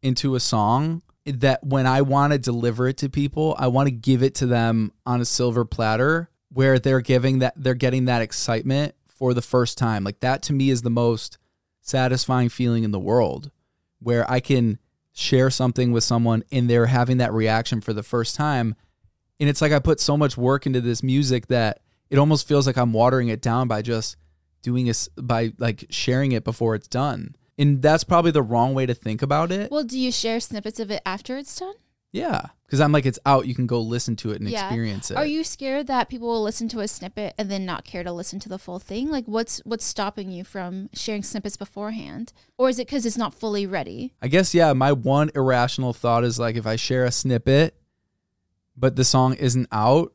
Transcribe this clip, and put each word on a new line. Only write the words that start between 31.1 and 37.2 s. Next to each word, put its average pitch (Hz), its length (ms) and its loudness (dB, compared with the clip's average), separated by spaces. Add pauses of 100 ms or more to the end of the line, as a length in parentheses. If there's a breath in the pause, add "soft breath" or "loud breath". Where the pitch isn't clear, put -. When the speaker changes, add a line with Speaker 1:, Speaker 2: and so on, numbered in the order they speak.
Speaker 2:
it's 277 220 -12
done? 381 160 -10 (380)
Speaker 1:
Yeah, 247 340 -4 (220)
'cause 135 120 -2
I'm 147 120 4
like, 143 140 2
"It's 127 180 -2
out. 135 220 4
You 127 80 -4
can 123 120 -2
go 120 140 0
listen 113 360 -4
to 107 160 -6
it - 80 -6
and 104 80 -6
Speaker 2:
Yeah. 196 200 -4
Speaker 1:
experience 113 420 -4
it." - 60 -4
Speaker 2:
Are 294 80 0
you 302 200 -2
scared 269 420 -6
that 254 240 -2
people 233 180 -8
will 233 140 -2
listen 220 260 -4
to 220 120 -8
a 208 80 -4
snippet 202 500 -10